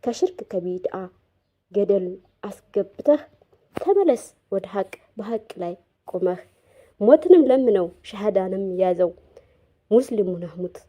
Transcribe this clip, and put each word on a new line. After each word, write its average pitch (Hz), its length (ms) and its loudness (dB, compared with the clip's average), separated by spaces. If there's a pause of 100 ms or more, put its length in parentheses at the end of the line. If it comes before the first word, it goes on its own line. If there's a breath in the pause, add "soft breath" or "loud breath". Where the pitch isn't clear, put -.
ከሽርክ 370 440 -4
ከቢድዓ 180 480 -6 (760)
ገደል 196 340 0 (380)
አስገብተህ - 760 -2 (540)
ተመለስ 359 480 0 (260)
ወደ 190 200 -6
ሐቅ፣ 190 240 -8 (200)
በሐቅ 220 440 -10
ላይ 175 160 -8 (340)
ቆመህ። 180 320 -4 (640 soft breath)
ሞትንም 311 440 8
ለምነው፣ 240 420 2 (160)
ሸሃዳንም 196 600 -4 (120)
ያዘው። 180 360 0 (800 soft breath)
ሙስሊም 220 380 0
ሁነህ 170 260 -10
ሙት። 180 220 -10 (120)